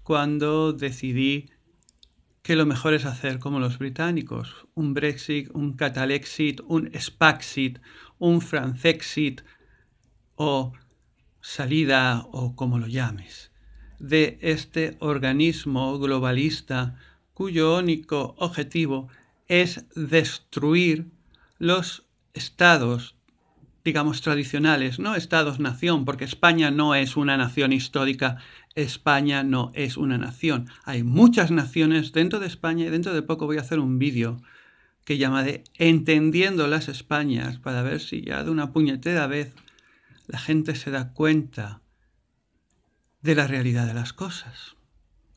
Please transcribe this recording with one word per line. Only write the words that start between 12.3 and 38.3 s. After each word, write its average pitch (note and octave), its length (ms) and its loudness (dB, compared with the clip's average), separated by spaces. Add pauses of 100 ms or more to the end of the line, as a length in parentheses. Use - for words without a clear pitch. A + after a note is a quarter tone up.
o B2 240 -4
como B2 220 0
lo A2+ 80 -4
llames, A2+ 680 -8 (460)
de D3+ 420 0
este D#3+ 600 -4
organismo C#3 960 0
globalista C3 1000 -2 (380)
cuyo E3 420 2
único D#3 640 -2
objetivo C#3+ 680 -4 (380)
es F3 380 0 (100)
destruir D#3+ 1160 0 (480)
los F3 480 -2 (260)
estados, B2 840 2 (720)
digamos, D3+ 360 0
tradicionales, D3 800 0
no G#3 160 -4
estados-nación, D3 880 0
porque C3+ 200 -6
España D#3+ 460 2
no D3 240 2
es C3+ 220 0
una C#3+ 200 2
nación C3 360 2
histórica, C3 680 0 (360)
España C#3+ 680 0
no B2+ 320 0
es C3 220 -4
una C3+ 220 0
nación. B2 500 -2 (160)
Hay B2 180 -4
muchas F3+ 480 8
naciones D#3 640 2
dentro F3 260 2
de G3 80 -4
España E3 400 -2
y E3 40 -6
dentro F3 240 -2
de D3+ 80 0
poco D#3 240 -4
voy D3+ 100 -2
a D3 60 -4
hacer D3+ 180 -2
un C3 180 0
vídeo A#2+ 440 0 (600)
que D3 140 -2
llamaré C3+ 460 0 (100)
Entendiendo D#3+ 920 4
las D3+ 200 0
Españas, C3 720 -4
para B2 240 -4
ver D3 180 -4
si - 220 -10
ya - 220 -6